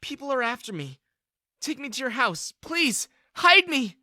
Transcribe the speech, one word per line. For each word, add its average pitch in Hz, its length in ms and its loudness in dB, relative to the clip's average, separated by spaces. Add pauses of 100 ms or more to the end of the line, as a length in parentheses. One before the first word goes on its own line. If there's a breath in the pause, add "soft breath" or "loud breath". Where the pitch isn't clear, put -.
People 277 300 -10
are 254 120 0
after 233 300 -6
me. 139 260 -10 (600)
Take 294 180 -6
me 277 100 -10
to 220 100 -10
your 254 120 -4
house. 220 500 -2
Please, 320 460 0 (280)
hide 370 320 6
me! 262 360 -2